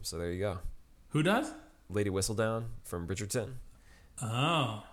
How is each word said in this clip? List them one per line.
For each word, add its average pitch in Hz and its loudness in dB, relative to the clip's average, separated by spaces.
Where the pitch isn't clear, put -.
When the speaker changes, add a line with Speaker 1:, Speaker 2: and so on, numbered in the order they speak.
Speaker 1:
So 82 -4
there 87 0
you 92 0
go. 95 2
Speaker 2:
Who 151 4
does? 226 4
Speaker 1:
Lady 104 2
Whistledown 110 2
from 85 -4
Bridgerton. 101 -2
Speaker 2:
Oh. 120 2